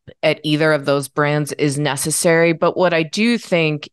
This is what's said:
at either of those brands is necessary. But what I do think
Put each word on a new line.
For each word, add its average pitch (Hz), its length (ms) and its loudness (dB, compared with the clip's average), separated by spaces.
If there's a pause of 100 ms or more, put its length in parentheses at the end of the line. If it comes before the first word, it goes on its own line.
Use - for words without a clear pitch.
(220)
at 151 200 0
either 151 300 2
of 143 120 0
those 143 240 0
brands 147 440 -2
is 143 260 -2
necessary. 160 720 0
But 165 240 0
what 175 180 2
I 165 80 0
do 220 360 -2
think 156 540 -2